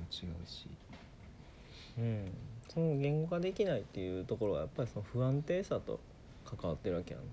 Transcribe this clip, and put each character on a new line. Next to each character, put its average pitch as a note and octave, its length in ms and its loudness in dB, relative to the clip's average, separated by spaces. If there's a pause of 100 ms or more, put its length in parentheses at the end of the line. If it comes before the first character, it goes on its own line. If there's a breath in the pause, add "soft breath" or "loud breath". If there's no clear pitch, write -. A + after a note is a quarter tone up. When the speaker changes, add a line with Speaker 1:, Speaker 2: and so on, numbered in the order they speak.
(100)
Speaker 1:
違 - 160 -6
う E2 200 -4
し。 - 200 -10 (1300 loud breath)
Speaker 2:
う - 20 2
ん。 G#2+ 320 0 (360)
そ - 120 0
の D#3+ 160 6
言 C#3+ 260 6
語 D#3+ 60 2
化 F3 100 2
で F#3 140 2
き G3+ 120 4
な D#3+ 120 6
い G#2 40 2
っ G2+ 40 -4
て - 160 -6
い F#2 200 0
う - 40 0
と A#2 120 2
こ A2 100 4
ろ F#2+ 80 6
は D2 60 4
や D#2+ 60 0
っ - 80 -2
ぱ C3+ 100 2
り A2+ 40 -2
そ - 120 -4
の - 20 -2
不 A#2+ 220 2
安 C3+ 180 6
定 F3+ 200 2
さ C3 180 2
と - 200 -4 (440)
関 - 260 -2
わ D2+ 60 2
っ - 20 -4
て G2 120 0
る F2 60 4
わ F2 60 0
け - 120 -6
や - 60 -8
ん。 - 20 -8 (100)